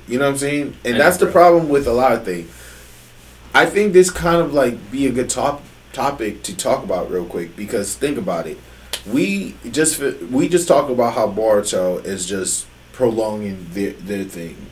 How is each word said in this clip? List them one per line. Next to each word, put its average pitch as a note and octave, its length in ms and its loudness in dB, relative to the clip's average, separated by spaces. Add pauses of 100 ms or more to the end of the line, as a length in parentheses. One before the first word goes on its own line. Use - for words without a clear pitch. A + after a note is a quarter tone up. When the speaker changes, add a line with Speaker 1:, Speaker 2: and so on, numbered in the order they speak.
Speaker 1:
You A#2+ 120 -2
know C#3+ 60 2
what C#3 60 2
I'm C#3 60 -4
saying? C#3+ 480 -4
And B2 100 0
Speaker 2:
I - 40 0
Speaker 1:
that's F3 200 4
Speaker 2:
know, F#3 60 4
Speaker 1:
the - 60 -2
Speaker 2:
bro. E3+ 100 6
Speaker 1:
problem E3+ 280 6
with C#3 180 2
a A#2 60 0
lot B2 180 4
of A#2 120 -2
things. F2 280 -8 (1040)
I D3+ 100 6
think G3 280 2
this F3+ 180 8
kind E3+ 300 2
of, D3 120 -2
like, A#2+ 380 0
be C3+ 160 0
a B2 40 0
good A#2+ 180 -2
top-, C#3 340 -2 (300)
topic A2+ 500 -4
to G2 120 -10
talk B2+ 280 -2
about F2+ 260 -4
real F2+ 160 -4
quick, E2+ 300 -10
because G2+ 400 -6
think C#3+ 220 -4
about F2+ 280 -4
it. D#2 140 -12 (480)
We G3 480 -2 (160)
just D3+ 240 0
fi-, C#3 300 -4
we C3+ 240 0
just E3+ 180 0
talked C#3 240 4
about A#2 220 0
how A#2 140 0
Boruto G2+ 800 0
is F#2 220 -6
just F#2+ 400 -4 (240)
prolonging G#2+ 800 -2
their, G2 220 -4
their G2 320 -8
thing. E2+ 460 -14